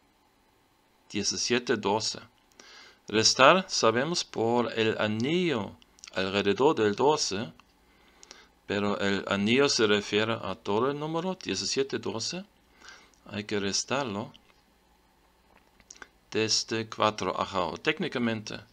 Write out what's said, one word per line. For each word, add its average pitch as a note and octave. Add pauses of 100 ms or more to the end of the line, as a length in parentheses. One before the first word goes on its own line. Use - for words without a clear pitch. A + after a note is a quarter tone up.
(1120)
diecisiete A#2+
doce. G#2+ (920)
Restar, C3+
sabemos, B2+
por A#2
el A2
anillo A2+ (400)
alrededor G2+
del G#2
doce, C3+ (1120)
pero G2+
el G2
anillo A2
se A#2+
refiere G#2 (100)
a G2
todo A2+
el C#3+
número E3
diecisiete C3
doce. A2+ (800)
Hay G#2
que G#2
restarlo A2 (2000)
desde A2
cuatro G#2
Ajao. F2+
Técnicamente, A#2+ (160)